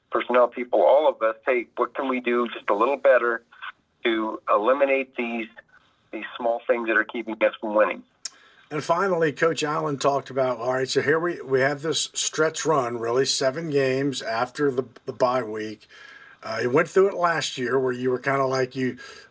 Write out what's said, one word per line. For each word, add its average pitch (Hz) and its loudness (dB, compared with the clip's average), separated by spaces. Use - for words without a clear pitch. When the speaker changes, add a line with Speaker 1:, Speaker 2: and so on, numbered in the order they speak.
Speaker 1:
personnel 120 2
people, - 0
all 147 6
of 131 0
us. 110 0
Hey, 123 0
what 120 -2
can 135 -4
we 127 0
do 120 0
just - -10
a 107 2
little 123 0
better 120 4
to 110 -2
eliminate 135 2
these, 117 -6
these 107 -10
small 120 -2
things 117 0
that 107 2
are 107 2
keeping 110 -6
us 107 2
from 107 -6
winning? 107 2
Speaker 2:
And 151 -6
finally, 170 0
Coach 160 0
Allen 151 -2
talked 139 0
about, 127 -2
all 127 -2
right, 131 0
so 135 0
here 147 2
we, 170 -4
we 131 0
have 139 0
this 151 -2
stretch - -2
run, 123 0
really, 120 0
seven 143 -2
games 135 0
after 123 -2
the, 123 -2
the 131 -8
bye 127 0
week. 107 -10
Uh, 113 -8
you 123 0
went 156 2
through 190 4
it 185 -6
last 170 -2
year 123 0
where 131 0
you 127 -2
were 127 0
kinda 139 0
like, 131 -2
you 127 -2